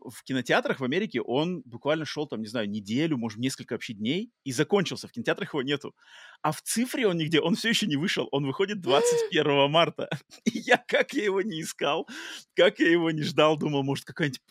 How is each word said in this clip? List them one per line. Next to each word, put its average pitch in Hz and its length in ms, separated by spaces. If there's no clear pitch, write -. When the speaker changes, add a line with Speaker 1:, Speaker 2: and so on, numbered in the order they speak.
Speaker 1:
в - 180
кинотеатрах 143 580
в - 40
Америке, 156 360
он 156 440
буквально 143 400
шел 147 220
там, 113 140
не 110 60
знаю, 107 220
неделю, 113 480
может, 113 220
несколько 127 340
вообще 113 200
дней, 131 380
и 135 80
закончился. 147 540
В - 60
кинотеатрах - 420
его 135 80
нету. 135 320
А 156 80
в - 100
цифре 247 460
он 175 100
нигде, 165 240
он 202 140
все - 140
еще 214 180
не 147 100
вышел. 156 340
Он 143 160
выходит 196 340
Speaker 2:
<gasps> - 0
Speaker 1:
двадцать 170 500
первого 147 380
марта. 156 420
<laughs> - 340
И 220 140
я, - 180
как - 260
я 269 120
его 190 180
не 160 180
искал, 160 460
как 180 240
я - 120
его 165 200
не 151 120
ждал, 151 340
думал, 147 260
может, 135 220
какая-нибудь, 139 460